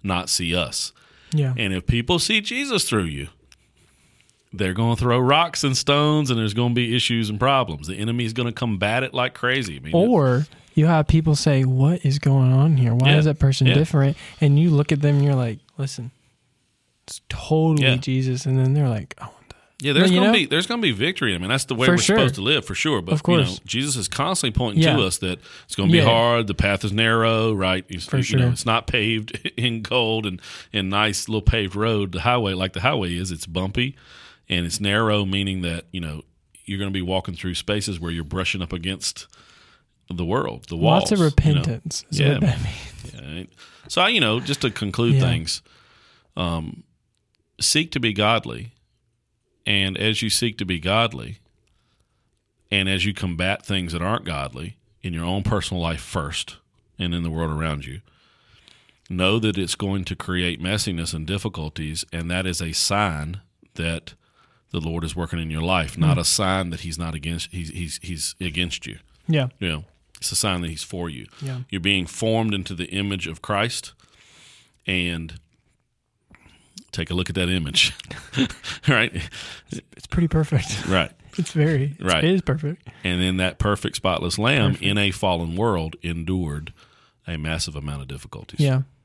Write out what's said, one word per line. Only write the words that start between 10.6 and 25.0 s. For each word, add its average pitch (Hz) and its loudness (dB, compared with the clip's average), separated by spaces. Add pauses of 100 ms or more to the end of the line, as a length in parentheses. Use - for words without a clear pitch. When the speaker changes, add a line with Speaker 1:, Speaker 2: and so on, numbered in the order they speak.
Speaker 2:
you 156 6
have 156 4
people 160 6
say, 135 4
"What 135 4
is 143 2
going 135 6
on 143 6
here? 120 4
Why 131 6
Speaker 1:
Yeah. 151 6
Speaker 2:
is 151 6
that 147 2
person 135 4
Speaker 1:
Yeah. - 6
Speaker 2:
different?" 143 4 (240)
And 143 6
you 170 6
look 147 4
at 143 2
them 147 4
and 143 4
you're 143 4
like, 117 -2 (180)
"Listen, 131 -8 (920)
it's - -14
totally 160 2
Speaker 1:
Yeah. 127 4
Speaker 2:
Jesus." 131 -2
And 131 2
then 131 4
they're 147 2
like, 107 -4
"I - -12
want - -20
that." - -20 (260)
Speaker 1:
Yeah, 143 -2
there's 180 6
Speaker 2:
You 180 6
Speaker 1:
gonna 196 6
Speaker 2:
know? - 6
Speaker 1:
be, 196 4
there's 165 0
gonna 233 -4
be 170 2
victory. 113 0
I - -4
mean, 90 -4
that's 135 0
the 127 -4
way 123 2
Speaker 2:
For 175 6
Speaker 1:
we're 175 4
Speaker 2:
sure. 196 4
Speaker 1:
supposed 131 4
to 101 -6
live, 131 0
for 92 -8
sure. 139 0
But, 85 -4
Speaker 2:
Of 151 0
Speaker 1:
you 175 6
know, 143 4
Speaker 2:
course. 92 -4
Speaker 1:
Jesus 131 -2
is 98 -4
constantly 143 -2
pointing 123 2
Speaker 2:
Yeah. 156 4
Speaker 1:
to 123 4